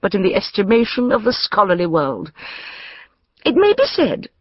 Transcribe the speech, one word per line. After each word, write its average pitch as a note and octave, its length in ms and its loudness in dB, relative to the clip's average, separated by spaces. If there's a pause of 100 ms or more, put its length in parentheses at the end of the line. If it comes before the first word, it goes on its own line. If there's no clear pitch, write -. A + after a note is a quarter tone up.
but G3 120 -2
in F#3+ 80 0
the F#3 120 2
estimation A3+ 760 0
of G#3+ 120 0
the B3 80 2
scholarly F3+ 540 0
world. C#3 440 -2 (1120)
It C4+ 120 2
may G#4 180 6
be C5+ 100 4
said, - 440 -2 (120)